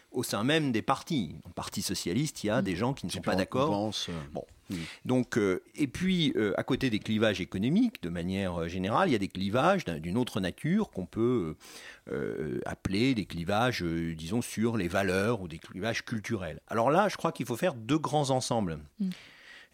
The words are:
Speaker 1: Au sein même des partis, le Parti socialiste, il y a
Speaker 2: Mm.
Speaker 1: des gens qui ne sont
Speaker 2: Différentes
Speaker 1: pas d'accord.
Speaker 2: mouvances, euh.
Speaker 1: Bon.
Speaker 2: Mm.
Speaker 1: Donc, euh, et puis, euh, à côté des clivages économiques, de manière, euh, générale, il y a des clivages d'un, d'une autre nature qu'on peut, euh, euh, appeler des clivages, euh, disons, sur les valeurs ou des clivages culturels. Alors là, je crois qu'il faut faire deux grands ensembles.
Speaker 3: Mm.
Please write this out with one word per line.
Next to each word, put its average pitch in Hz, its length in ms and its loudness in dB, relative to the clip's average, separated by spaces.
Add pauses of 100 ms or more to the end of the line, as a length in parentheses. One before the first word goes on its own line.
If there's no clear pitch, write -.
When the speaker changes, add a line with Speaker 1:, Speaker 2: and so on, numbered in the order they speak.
(120)
Speaker 1:
Au 131 100 -2
sein 107 220 -2
même 147 280 2
des 107 100 2
partis, 110 600 0
le - 80 -16
Parti - 300 -6
socialiste, 98 600 -2
il 101 40 -2
y 101 40 2
a 120 120 2
Speaker 2:
Mm. - 20 -2
Speaker 1:
des 95 120 0
gens 120 180 0
qui - 120 -8
ne 85 40 -6
sont 101 80 -4
Speaker 2:
Différentes 101 200 2
Speaker 1:
pas 95 40 4
d'accord. 131 280 2
Speaker 2:
mouvances, 104 380 -2
euh. 92 40 -6 (200)
Speaker 1:
Bon. 69 140 -8 (240)
Speaker 2:
Mm. 101 60 -4 (280)
Speaker 1:
Donc, 123 320 2
euh, 98 260 4 (120)
et 147 140 0
puis, 175 480 2
euh, 104 200 4
à 107 60 0
côté 135 260 0
des 107 120 2
clivages 107 420 2
économiques, 151 600 2
de 85 60 -4
manière, 87 540 -2
euh, 82 60 -2
générale, 101 420 2
il - 20 4
y 117 40 6
a - 20 -2
des 98 100 0
clivages 127 560 2
d'un, 85 140 -4
d'une 87 180 -4
autre 120 240 0
nature 147 500 0
qu'on 92 160 -6
peut, 113 520 0 (500)
euh, - 60 -4
euh, 65 500 -4
appeler 117 500 0
des 101 120 0
clivages, 101 560 0
euh, 82 320 -2
disons, 82 260 -4
sur 117 380 -2
les 87 100 0
valeurs 98 540 2
ou 90 60 -8
des 82 100 -10
clivages 110 460 -6
culturels. 95 640 -6
Alors 113 220 2
là, 190 180 6
je - 80 -4
crois 165 160 -2
qu'il 147 120 -6
faut 120 120 -4
faire 175 180 0
deux 117 240 0
grands 143 320 2
ensembles. 113 480 0 (220)
Speaker 3:
Mm. 190 100 0 (640)